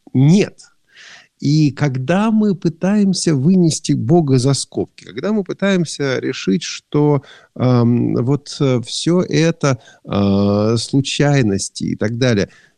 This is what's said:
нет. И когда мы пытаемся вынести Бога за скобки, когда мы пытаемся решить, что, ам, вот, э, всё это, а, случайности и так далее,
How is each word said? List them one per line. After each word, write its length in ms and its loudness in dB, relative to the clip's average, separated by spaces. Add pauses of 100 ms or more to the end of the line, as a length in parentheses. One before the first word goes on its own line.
(120)
нет. 460 2 (800)
И 320 2
когда 600 -2
мы 240 2
пытаемся 800 -2
вынести 580 2
Бога 460 2
за 160 2
скобки, 500 -8
когда 300 -6
мы 100 -2
пытаемся 760 -2
решить, 440 -4
что, 600 -2 (320)
ам, 600 2
вот, 440 -4
э, 280 0
всё 340 -2
это, 580 0 (260)
а, 760 0
случайности 1040 -2
и 100 -4
так 220 -4
далее, 320 0 (300)